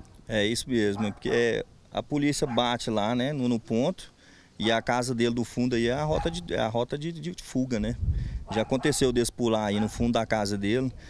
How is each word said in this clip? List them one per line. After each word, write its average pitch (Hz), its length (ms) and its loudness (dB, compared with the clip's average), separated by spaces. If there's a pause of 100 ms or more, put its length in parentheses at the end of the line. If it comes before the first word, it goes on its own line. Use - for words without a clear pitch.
(320)
É 107 140 2
isso 117 240 -2
mesmo, 104 420 2
porque, - 160 -8
é, 120 380 2 (260)
a 110 120 -2
polícia 147 420 0
bate 120 460 0
lá, 107 240 2
né, 127 180 0
no, 123 160 0
no 117 100 2
ponto, 123 540 -2 (460)
e 107 120 2
a 113 80 4
casa 123 360 0
dele 117 180 2
do 120 100 0
fundo 123 320 0
aí 117 120 2
é 120 60 2
a 147 100 -2
rota 156 260 0
de, 170 240 -6
é 104 60 -2
a 117 80 2
rota 120 320 -2
de, 165 120 -6
de 165 300 -8
fuga, 127 380 -2
né? 110 180 -2 (540)
Já 107 100 0
aconteceu 131 500 2
desse 120 200 2
pular 110 340 0
aí 104 140 0
no 107 100 0
fundo 120 220 0
da 113 160 0
casa 104 280 0
dele, 117 380 0 (160)